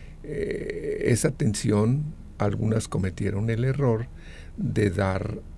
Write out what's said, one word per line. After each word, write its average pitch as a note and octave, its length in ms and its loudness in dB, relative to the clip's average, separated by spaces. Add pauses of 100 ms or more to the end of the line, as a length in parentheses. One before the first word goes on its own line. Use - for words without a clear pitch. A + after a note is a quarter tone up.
(240)
eh, - 840 -4
esa A#2 240 4
atención, A#2 720 2 (340)
algunas G#2+ 500 2
cometieron F#2+ 600 0
el A2+ 160 2
error B2+ 420 2 (500)
de G#2 340 2
dar F#2+ 480 0 (180)